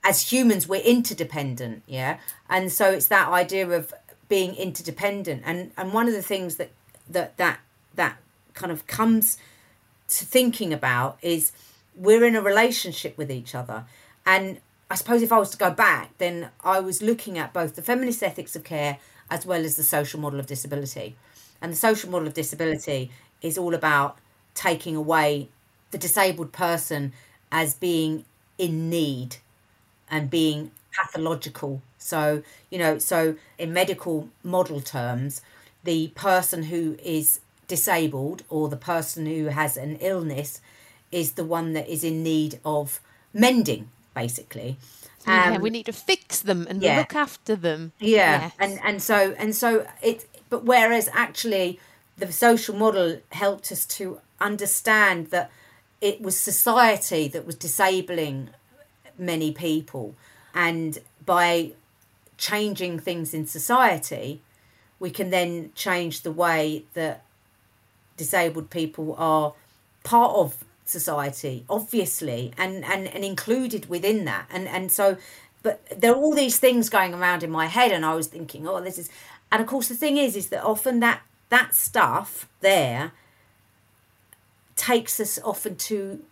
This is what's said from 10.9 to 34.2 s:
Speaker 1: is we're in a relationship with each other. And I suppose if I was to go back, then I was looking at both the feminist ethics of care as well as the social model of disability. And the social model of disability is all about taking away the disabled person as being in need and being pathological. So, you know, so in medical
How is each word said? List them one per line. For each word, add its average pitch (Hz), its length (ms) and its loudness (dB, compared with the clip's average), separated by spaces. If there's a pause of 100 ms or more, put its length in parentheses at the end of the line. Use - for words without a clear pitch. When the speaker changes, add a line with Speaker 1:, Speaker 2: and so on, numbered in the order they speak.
Speaker 1:
is 165 300 0 (460)
we're 214 280 6
in 233 100 6
a 220 80 2
relationship 202 760 0
with 139 140 -6
each 123 240 -10
other. 120 300 -8 (420)
And 190 320 2 (320)
I 190 60 -4
suppose 233 260 2
if 226 100 2
I 226 60 8
was 202 120 2
to - 60 -12
go 185 140 2
back, 160 480 2
then 175 300 -4 (160)
I 190 160 2
was 185 200 -4
looking 214 380 -2
at 151 140 -6
both 165 240 -4
the 175 60 -14
feminist 247 380 -2
ethics - 360 -6
of 151 80 -14
care 147 340 -4 (320)
as 170 160 -6
well 175 180 -2
as 156 120 -2
the 151 80 -2
social 147 340 -2
model 143 220 -6
of 135 60 -8
disability. 135 680 -8 (480)
And 170 80 -8
the 165 60 -6
social 214 340 0
model 170 160 -2
of 147 80 -8
disability 151 800 -4 (300)
is 165 140 -4
all 175 180 -2
about 147 440 2 (360)
taking 170 420 -2
away 151 540 2 (420)
the 190 60 -10
disabled 175 520 0
person 160 640 -2 (400)
as 160 220 0
being 160 500 0 (340)
in 165 320 -2
need 139 460 -2 (800)
and 147 160 -2
being 156 400 0 (260)
pathological. 151 840 -6 (160)
So, 151 460 -2 (260)
you 185 80 -8
know, 156 200 2
so 160 360 0 (240)
in 165 140 -6
medical 170 560 -2 (160)